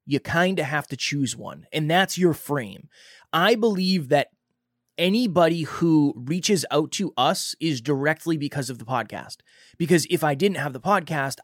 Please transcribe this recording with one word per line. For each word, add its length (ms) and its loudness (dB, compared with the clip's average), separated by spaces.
you 120 0
kinda 460 0
have 240 -4
to 80 -8
choose 400 -4
one, 340 -16
and 200 -2
that's 260 2
your 160 4
frame. 560 -6
I 220 4
believe 540 0
that 200 2
anybody 600 2
who 520 2
reaches 560 -2
out 220 0
to 240 -4
us 420 0
is 220 -2
directly 560 0
because 340 -6
of 80 -12
the 60 -16
podcast. 540 -6
Because 320 2
if 120 0
I 140 2
didn't 220 0
have 140 -4
the 80 -10
podcast, 640 -2